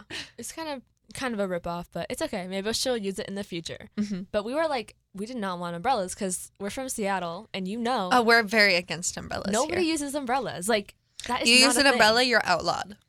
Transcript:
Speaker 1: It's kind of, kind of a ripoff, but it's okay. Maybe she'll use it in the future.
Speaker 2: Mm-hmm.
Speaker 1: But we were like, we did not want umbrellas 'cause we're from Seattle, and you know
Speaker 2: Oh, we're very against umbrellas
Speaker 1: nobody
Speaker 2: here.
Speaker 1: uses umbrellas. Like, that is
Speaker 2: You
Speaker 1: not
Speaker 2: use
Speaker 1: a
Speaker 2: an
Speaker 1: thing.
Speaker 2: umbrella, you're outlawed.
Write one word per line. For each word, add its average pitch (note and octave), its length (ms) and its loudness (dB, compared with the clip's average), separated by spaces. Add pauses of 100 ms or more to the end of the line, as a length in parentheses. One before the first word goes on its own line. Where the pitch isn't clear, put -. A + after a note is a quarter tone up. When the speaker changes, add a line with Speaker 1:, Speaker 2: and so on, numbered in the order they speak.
(380)
Speaker 1:
It's A#3+ 140 -12
kind D#4+ 180 -8
of, C4+ 120 -6 (340)
kind B3+ 180 -4
of G3+ 60 -4
a G3+ 80 0
ripoff, F3 440 -4
but - 180 -6
it's B3 120 -6
okay. G#3+ 260 -4
Maybe G3 260 -4
she'll B3 240 -2
use F#3+ 220 -4
it - 80 -8
in G3 80 -10
the G3+ 80 -6
future. - 540 -10
Speaker 2:
Mm-hmm. G3+ 340 -4
Speaker 1:
But G#3 140 -2
we A#3+ 80 -6
were D#4+ 140 2
like, C4 280 -4 (180)
we G3 120 -8
did B3+ 120 -10
not F#3+ 220 -4
want F3 160 -6
umbrellas F#3 380 0
'cause - 460 -6
we're G3 100 -6
from C4 180 -6
Seattle, F#3+ 680 -4
and F#3+ 140 -4
you G#3 120 -4
know A3+ 340 0
Speaker 2:
Oh, B3 80 6
we're A#3 220 6
very G3+ 320 6
against F3 420 -4
umbrellas - 340 -6
Speaker 1:
nobody C#4 300 0
Speaker 2:
here. D#4+ 120 2
Speaker 1:
uses C#4+ 200 -4
umbrellas. A3+ 560 -4
Like, G#3+ 240 0 (340)
that A#3+ 140 -2
is A3+ 80 4
Speaker 2:
You A#3 120 10
Speaker 1:
not B3+ 60 8
Speaker 2:
use B3 100 4
Speaker 1:
a - 20 2
Speaker 2:
an C#4 60 4
Speaker 1:
thing. C#4 80 6
Speaker 2:
umbrella, A3+ 300 6
you're A#3+ 220 2
outlawed. F3 500 -2 (140)